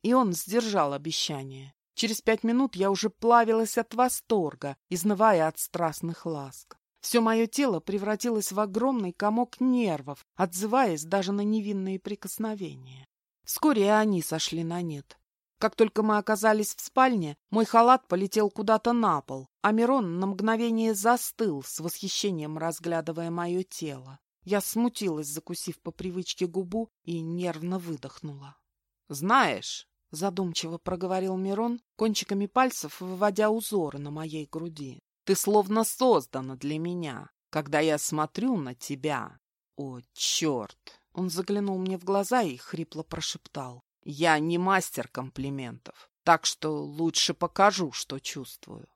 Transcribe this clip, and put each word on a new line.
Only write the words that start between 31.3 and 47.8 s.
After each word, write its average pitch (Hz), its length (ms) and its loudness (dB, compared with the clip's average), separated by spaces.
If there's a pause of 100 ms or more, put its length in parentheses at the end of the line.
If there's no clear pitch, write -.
Мирон, 208 440 -2 (140)
кончиками 202 500 0
пальцев 247 560 0
выводя 196 480 2
узоры 190 500 -2
на 143 120 -8
моей 156 340 -8
груди, 151 540 -10 (260)
«ты 190 100 4
словно 208 480 4
создана 135 720 2
для 147 240 -4
меня, 160 500 -6 (200)
когда 147 300 0
я 156 180 4
смотрю 185 600 -2
на 127 180 -6
тебя». 135 640 -6 (360)
«О, 131 240 -10 (140)
черт!» - 880 -2 (120)
Он 180 160 -4
заглянул 196 500 -2
мне 185 180 -4
в 175 60 -14
глаза 196 400 2
и 131 140 -4
хрипло 160 460 -10
прошептал: 135 800 -10 (220)
«Я 151 360 2
не 170 180 0
мастер 185 500 0
комплиментов, 131 1040 -10 (140)
так 165 220 6
что 151 380 -4
лучше 156 500 -2
покажу, 190 580 2